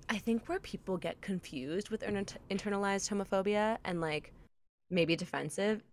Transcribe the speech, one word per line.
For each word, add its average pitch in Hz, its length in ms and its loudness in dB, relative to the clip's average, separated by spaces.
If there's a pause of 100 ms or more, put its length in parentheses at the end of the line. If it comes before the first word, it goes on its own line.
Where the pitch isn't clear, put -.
I 220 100 0
think 226 300 0
where 370 140 0
people 190 340 -4
get 175 240 -4
confused 170 680 -4
with 220 140 -4
inter-, 202 340 -4 (120)
internalized 196 600 0
homophobia 208 720 2
and, 180 160 -2
like, 151 320 -2 (580)
maybe 165 260 6
defensive 175 760 0